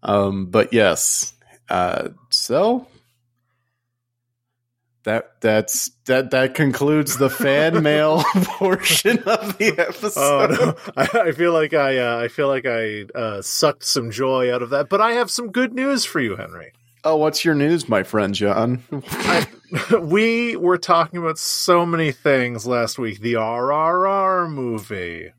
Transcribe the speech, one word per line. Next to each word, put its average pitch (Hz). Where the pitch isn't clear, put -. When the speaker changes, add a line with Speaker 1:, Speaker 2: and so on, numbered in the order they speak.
Speaker 1:
Um, 98
but 107
yes. -
Uh, 90
so 220
that, 110
that's, 107
that, 131
that 131
concludes 143
the 135
fan 151
<laughs> -
mail 151
portion 196
of 208
the 202
episode. 143
Speaker 2:
Oh, -
no. 160
<laughs> 185
I, 180
I -
feel 165
like 156
I, 139
uh, 120
I 117
feel 139
like 135
I, 110
uh, 107
sucked -
some 117
joy 127
out 123
of 120
that, 139
but 196
I 226
have 233
some 240
good 247
news 262
for -
you, 110
Henry. 85
Speaker 1:
Oh, 156
what's 151
your 160
news, 151
my 101
friend 101
John? 113
Speaker 2:
I, -
<laughs> 185
we 226
were 180
talking 170
about 160
so -
many 165
things 123
last 120
week. 104
The 120
R 117
R 165
R 190
movie 101